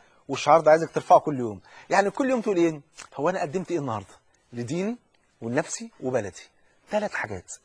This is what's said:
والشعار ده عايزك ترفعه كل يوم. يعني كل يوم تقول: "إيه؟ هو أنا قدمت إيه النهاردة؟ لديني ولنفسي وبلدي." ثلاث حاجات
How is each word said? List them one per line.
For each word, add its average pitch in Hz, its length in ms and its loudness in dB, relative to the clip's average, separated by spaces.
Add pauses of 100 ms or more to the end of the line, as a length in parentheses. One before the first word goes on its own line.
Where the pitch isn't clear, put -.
(280)
والشعار 147 340 4
ده 151 100 6
عايزك 165 200 4
ترفعه 156 280 6
كل 147 200 -2
يوم. 107 220 -6 (280)
يعني 196 200 2
كل 262 200 0
يوم 254 120 0
تقول: 196 160 -2
"إيه؟ 165 240 0 (340)
هو 147 140 -2
أنا 185 120 -2
قدمت 170 300 -6
إيه 175 80 -2
النهاردة؟ 110 280 -6 (460)
لديني 170 440 -6 (440)
ولنفسي 147 580 -6
وبلدي." 123 420 -4 (480)
ثلاث 208 240 -4
حاجات 104 380 -10 (140)